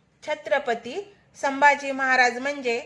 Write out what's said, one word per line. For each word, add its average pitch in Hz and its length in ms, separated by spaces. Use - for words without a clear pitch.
छत्रपती 277 720
संभाजी 277 520
महाराज 254 460
म्हणजे 262 480